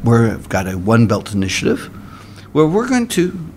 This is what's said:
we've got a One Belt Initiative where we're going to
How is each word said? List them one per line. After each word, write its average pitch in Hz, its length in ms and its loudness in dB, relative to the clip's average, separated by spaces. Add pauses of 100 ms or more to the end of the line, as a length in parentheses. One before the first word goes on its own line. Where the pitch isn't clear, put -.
we've 117 460 2
got 101 180 -2
a 95 100 -6
One 110 300 4
Belt 98 260 -2
Initiative 95 520 -2 (680)
where 151 120 4
we're 208 220 0
going 247 220 0
to 180 280 -2 (200)